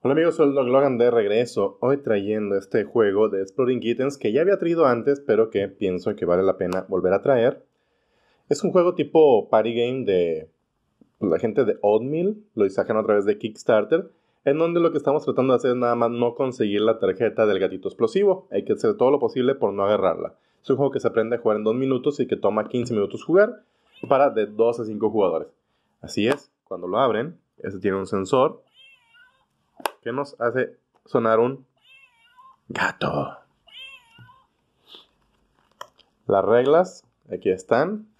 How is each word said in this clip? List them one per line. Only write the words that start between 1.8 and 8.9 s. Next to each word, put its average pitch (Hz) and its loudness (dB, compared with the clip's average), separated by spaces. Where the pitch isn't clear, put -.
trayendo 104 -2
este 101 -2
juego 104 2
de 98 -2
Exploding 123 -2
Kittens 123 -4
que 113 -2
ya 131 2
había 190 2
traído 170 2
antes, 139 0
pero 110 0
que 98 -2
pienso 95 -4
que - -6
vale 87 2
la 95 0
pena 92 -4
volver 92 0
a 98 0
traer. 131 0
Es - -2
un 185 0
juego 180 2